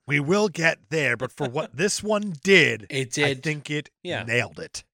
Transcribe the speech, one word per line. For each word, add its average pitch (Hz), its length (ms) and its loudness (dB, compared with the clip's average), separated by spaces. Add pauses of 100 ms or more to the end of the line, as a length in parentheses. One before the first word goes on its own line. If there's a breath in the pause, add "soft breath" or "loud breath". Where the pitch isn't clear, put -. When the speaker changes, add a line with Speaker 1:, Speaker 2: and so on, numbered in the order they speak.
Speaker 1:
We 143 140 0
will 202 280 2
get 165 300 0 (120)
there, 139 260 0
but 127 160 -6
for 139 160 -4
what 131 280 -6
Speaker 2:
<laughs> - 0 -
Speaker 1:
this 190 260 0
one 208 320 -2 (100)
did, 127 440 6
Speaker 2:
It 135 300 -4
Speaker 1:
I 147 60 2 (100)
Speaker 2:
did. 131 80 -12
Speaker 1:
think 151 280 -6
it 147 200 -6 (120)
Speaker 2:
Yeah. 147 200 -6
Speaker 1:
nailed 117 380 -2
it. - 340 -14